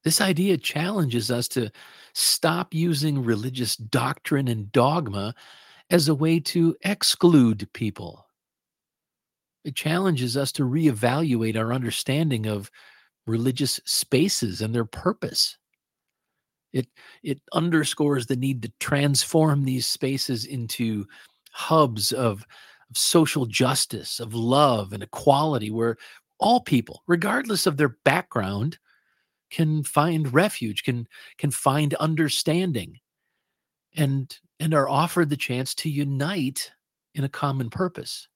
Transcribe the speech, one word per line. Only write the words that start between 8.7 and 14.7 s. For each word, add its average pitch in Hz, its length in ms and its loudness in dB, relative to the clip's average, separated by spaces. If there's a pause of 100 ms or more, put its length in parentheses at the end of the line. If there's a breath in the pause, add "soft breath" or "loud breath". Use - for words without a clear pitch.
It 143 100 -8
challenges 156 600 0
us 139 160 -2
to 143 120 -2
reevaluate 123 920 2
our 113 160 0
understanding 131 760 -2
of 104 240 -4 (560 soft breath)
religious 123 600 -2
spaces 127 760 0
and 110 140 -2